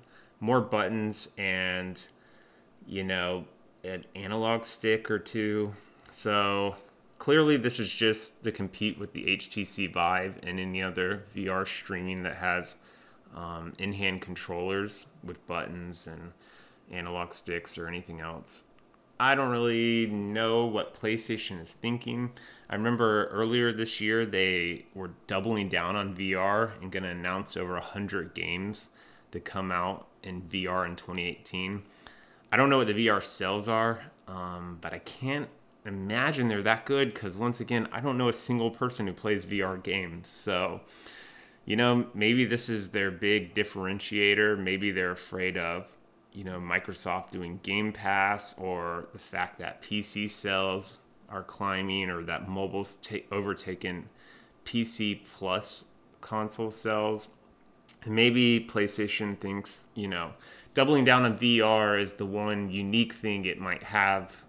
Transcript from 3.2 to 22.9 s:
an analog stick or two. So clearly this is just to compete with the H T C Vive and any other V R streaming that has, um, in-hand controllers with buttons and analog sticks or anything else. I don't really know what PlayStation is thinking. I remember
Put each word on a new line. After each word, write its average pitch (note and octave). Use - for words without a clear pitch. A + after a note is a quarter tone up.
an F#2
analog A2+
stick A2
or G#2+
two. G#2+
So G2+
clearly D3+
this A#2+
is G2
just -
to A2
compete G2
with G2+
the -
H G2
T G#2
C G2
Vive F2+
and F2+
any F#2
other F#2
V G2
R F#2+
streaming F#2
that E2+
has, F2+
um, E2+
in-hand G2
controllers F#2+
with F2+
buttons F2
and E2
analog F2
sticks -
or E2
anything E2+
else. D#2+
I C3+
don't C3+
really A#2
know A2
what G#2
PlayStation A2
is E2
thinking. A#2+
I -
remember A2